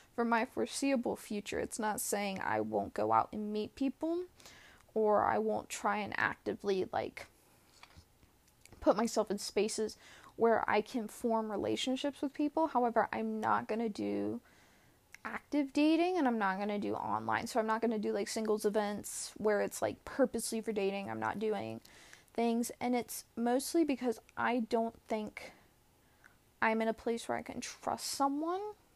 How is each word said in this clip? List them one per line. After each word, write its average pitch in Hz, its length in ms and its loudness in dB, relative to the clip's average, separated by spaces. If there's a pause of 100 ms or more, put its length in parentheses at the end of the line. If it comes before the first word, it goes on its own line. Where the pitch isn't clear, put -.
(160)
for 233 100 0
my 233 200 2
foreseeable 247 680 0
future, - 440 -6
it's - 200 -4
not 214 220 -2
saying 202 420 -2
I 107 160 0
won't 107 340 -2
go 107 200 2
out 113 180 4
and 208 220 -6
meet 214 220 -6
people, 320 480 -2 (720)
or 214 300 4
I - 140 2
won't 214 320 -2
try 208 300 -2
and 202 180 -6
actively, 202 720 0
like, - 360 -6 (1500)
put 269 160 6
myself 220 340 0
in 196 60 -2
spaces 214 580 0 (400)
where 226 340 4
I 214 120 4
can 214 260 -4
form 220 420 0
relationships 254 720 -2
with 285 120 -2
people. 302 340 2
However, 240 460 2
I'm 220 260 -2
not 220 300 2
gonna 226 180 0
do 208 540 -2 (800)
active 269 480 -2
dating, 320 460 4
and 285 100 4
I'm 233 100 2
not 190 220 0
gonna 208 200 0
do 202 160 -2
online. 220 520 0
So 247 100 -2
I'm 220 100 2
not 220 120 2
gonna 226 180 2
do, 220 140 -2
like, 202 160 0
singles 214 380 0
events 208 720 -2
where 202 240 4
it's, 196 200 -4
like, 214 240 -2
purposely 233 560 0
for 220 120 -2
dating. 196 360 0
I'm 220 120 -4
not 214 180 -2
doing 202 400 -2 (540)
things, 233 380 2 (100)
and 247 120 0
it's - 300 -4 (140)
mostly 254 480 2
because 254 340 0 (160)
I 233 340 2
don't 226 380 0
think - 460 -6 (1080)
I'm 226 200 2
in 226 80 0
a 226 40 2
place 233 360 -4
where - 80 0
I - 40 -4
can - 200 -10
trust - 460 -4
someone 302 540 0 (340)